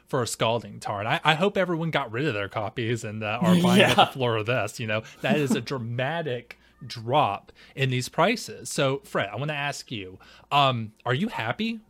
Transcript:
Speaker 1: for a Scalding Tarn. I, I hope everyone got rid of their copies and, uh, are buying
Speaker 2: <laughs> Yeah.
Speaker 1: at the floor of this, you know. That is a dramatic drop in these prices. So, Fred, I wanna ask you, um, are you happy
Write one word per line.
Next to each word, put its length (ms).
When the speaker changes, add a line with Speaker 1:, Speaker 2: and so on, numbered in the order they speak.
Speaker 1:
for 160
a 40
Scalding 540
Tarn. 260
I, 160
I 120
hope 240
everyone 320
got 200
rid 140
of 80
their 160
copies 560
and, 180
uh, 200
are 180
buying 200
Speaker 2:
<laughs> 0
Yeah. 100
Speaker 1:
at 60
the 100
floor 320
of 80
this, 340
you 60
know. 160
That 160
is 140
a 100
dramatic 1000
drop 680
in 140
these 180
prices. 600
So, 340
Fred, 260
I 60
wanna 160
ask 400
you, 260
um, 420
are 80
you 160
happy 600